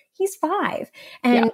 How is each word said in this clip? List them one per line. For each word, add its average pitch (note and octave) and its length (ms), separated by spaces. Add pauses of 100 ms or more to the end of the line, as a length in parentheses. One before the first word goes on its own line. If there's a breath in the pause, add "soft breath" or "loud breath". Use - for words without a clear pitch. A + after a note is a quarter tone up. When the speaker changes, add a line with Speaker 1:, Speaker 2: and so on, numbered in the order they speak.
(120 soft breath)
Speaker 1:
he's G4 240
five. E4 540 (340 loud breath)
And A#3+ 220
Speaker 2:
Yeah. A3+ 80